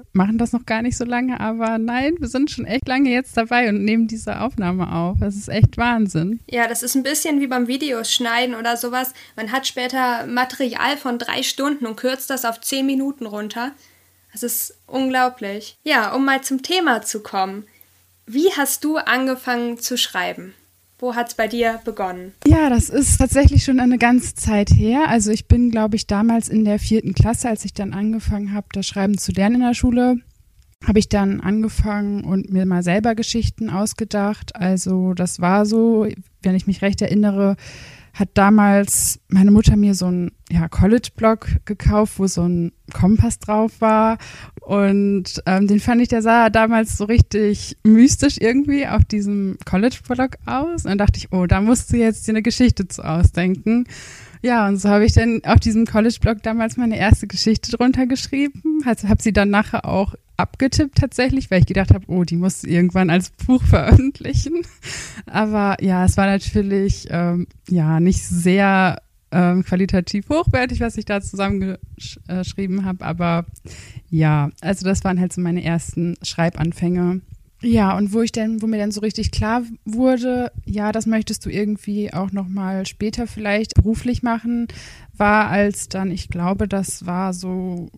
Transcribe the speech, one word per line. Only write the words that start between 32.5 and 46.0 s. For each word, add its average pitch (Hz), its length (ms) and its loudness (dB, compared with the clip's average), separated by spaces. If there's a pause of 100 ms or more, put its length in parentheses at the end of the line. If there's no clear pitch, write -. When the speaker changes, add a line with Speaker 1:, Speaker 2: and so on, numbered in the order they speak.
Speaker 1:
mir 190 140 2
mal 180 180 2
selber 208 320 2
Geschichten 226 540 -2
ausgedacht. 208 880 -4
Also 185 560 0
das 180 300 -4
war 196 240 4
so, 226 400 2 (360)
wenn 185 120 2
ich 185 120 -2
mich 196 140 -2
recht 202 220 0
erinnere, 202 560 2 (560)
hat 196 200 -2
damals 202 920 4
meine 190 240 6
Mutter 214 260 8
mir 208 180 4
so 180 120 -2
einen, 180 240 -2 (180)
ja, 165 200 0
College-Blog 220 800 2 (160)
gekauft, 208 540 2
wo 190 100 2
so 175 140 -2
ein 175 280 0 (220)
Kompass 214 480 2
drauf 214 400 0
war. 220 380 2 (420)
Und, 202 840 0
ähm, 190 200 2
den 208 140 4
fand 240 200 2